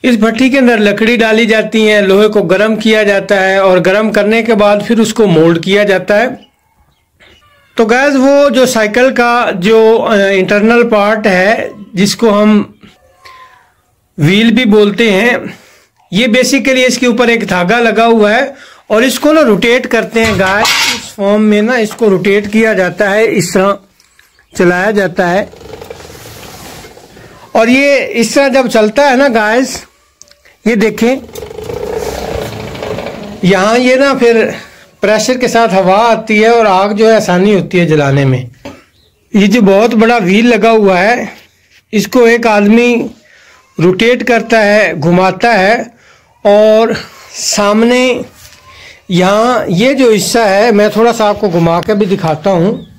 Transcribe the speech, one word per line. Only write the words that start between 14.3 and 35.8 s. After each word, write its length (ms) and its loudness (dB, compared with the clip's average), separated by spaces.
भी 140 0
बोलते 460 2
हैं, 440 -2
ये 140 0
basically 600 0
इसके 200 -2
ऊपर 240 0
एक 160 -2
धागा 320 -2
लगा 260 0
हुआ 280 2
है 220 -2
और 140 2
इसको 280 0
ना 80 4
रोटेट 460 0
करते 380 -2
हैं 160 -2
गाइस, 260 0
इस 500 -6
फॉर्म 260 0
में 200 2
ना 140 -2
इसको 320 -2
रोटेट 380 0
किया 280 0
जाता 360 -2
है, 160 0
इस 280 -4
तरह 240 0
चलाया 340 0
जाता 360 -2
है। 240 -2
और 140 2
ये 380 0
इस 280 -4
तरह 140 2
जब 200 0
चलता 400 0
है 80 2
ना 120 2
गाइस, 580 -2
ये 100 0
देखें, 400 0
यहाँ 340 2
ये 180 2
ना 180 2
फिर 400 0
प्रेशर 360 0
के 100 -2
साथ 200 2
हवा 280 2